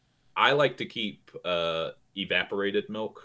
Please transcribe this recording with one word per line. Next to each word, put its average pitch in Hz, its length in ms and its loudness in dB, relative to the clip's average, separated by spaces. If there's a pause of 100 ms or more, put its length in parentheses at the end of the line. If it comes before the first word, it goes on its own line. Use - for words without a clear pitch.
(360)
I 110 180 6
like 143 240 4
to 113 80 -6
keep, - 440 -8 (160)
uh, 82 460 0 (280)
evaporated 98 680 0
milk 110 360 -8